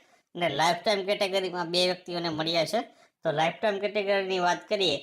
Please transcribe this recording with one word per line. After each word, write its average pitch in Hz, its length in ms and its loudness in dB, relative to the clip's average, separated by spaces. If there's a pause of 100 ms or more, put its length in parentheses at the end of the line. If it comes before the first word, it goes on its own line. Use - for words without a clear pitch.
(340)
અને 175 140 0
લાઇફટાઇમ 175 580 2
કેટેગરીમાં 190 640 -2
બે 175 160 2
વ્યક્તિઓને 175 420 -4
મળ્યા 160 360 0
છે. - 160 0 (440)
તો 170 80 0
લાઇફટાઇમ 170 460 0
કેટેગરીની 196 600 0
વાત 175 300 2
કરીએ 190 340 2